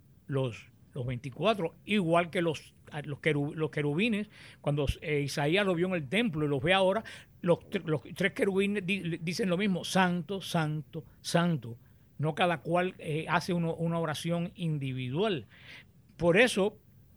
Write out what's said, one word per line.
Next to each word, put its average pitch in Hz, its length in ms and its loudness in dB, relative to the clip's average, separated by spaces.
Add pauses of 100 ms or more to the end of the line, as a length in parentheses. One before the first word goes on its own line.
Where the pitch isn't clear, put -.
(260)
los, 131 460 -4 (200)
los 123 140 -6
veinticuatro, 160 800 -2
igual 170 460 2
que 180 120 0
los, 160 320 -4 (160)
a-, 151 120 -8
los 143 180 -8
queru-, 147 340 0
los 156 160 -2
querubines. 202 580 0 (320)
Cuando, 143 260 0 (160)
eh, 151 180 0
Isaías 151 440 0
lo 185 120 2
vio 175 100 0
en 185 80 -2
el 151 140 -4
templo 180 360 0
y 147 40 0
los 135 120 0
ve 170 140 4
ahora, 196 300 2 (380)
los 175 180 4 (100)
tr-, 175 140 -4
los 156 180 -2 (140)
tres 160 160 0
querubines 202 520 0
di-, 175 340 -2
dicen 185 300 -2
lo 175 80 2
mismo, 190 280 0
"Santo, 180 560 0
santo, 156 640 -4 (160)
santo". 165 580 0 (380)
No 151 200 -2
cada 175 220 2
cual, 180 400 0
eh, 156 300 -4
hace 170 240 0
uno, 165 220 0
una 165 240 -2
oración 170 560 -2
individual. 139 920 -2 (680)
Por 170 200 4
eso 208 420 4 (380)